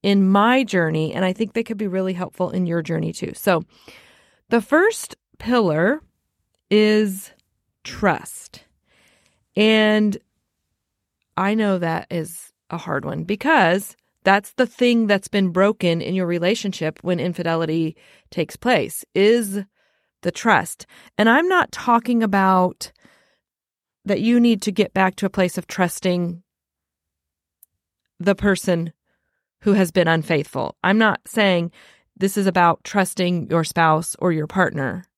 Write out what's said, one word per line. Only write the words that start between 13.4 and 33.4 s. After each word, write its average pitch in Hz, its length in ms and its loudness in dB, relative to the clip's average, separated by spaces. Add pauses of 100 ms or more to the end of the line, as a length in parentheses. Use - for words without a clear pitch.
that's 196 300 0
the 254 120 0
thing 240 400 0
that's 202 220 0
been 196 220 0
broken 185 500 0
in 185 160 -4
your 185 100 -2
relationship 175 760 -4
when 175 180 -2
infidelity 165 760 -4 (360)
takes - 240 -6
place, 220 480 -2 (100)
is 202 460 2 (640)
the 175 100 -2
trust. - 540 -2 (300)
And 214 140 4
I'm 302 160 4
not 359 240 0
talking 233 540 0
about 190 680 0 (1120)
that 196 160 -2
you 233 200 2
need 233 220 4
to 208 100 -4
get 190 200 -2
back 190 240 0
to 196 100 -4
a 190 40 -2
place 180 260 -2
of - 120 -10
trusting 175 760 -2 (1800)
the 196 120 2
person 180 580 0 (680)
who 202 100 2
has 190 180 4
been 175 160 2
unfaithful. 156 760 -2
I'm 196 140 4
not 220 260 2
saying 185 480 0 (420)
this 196 220 -2
is 196 100 0
about 175 380 2
trusting 180 680 -2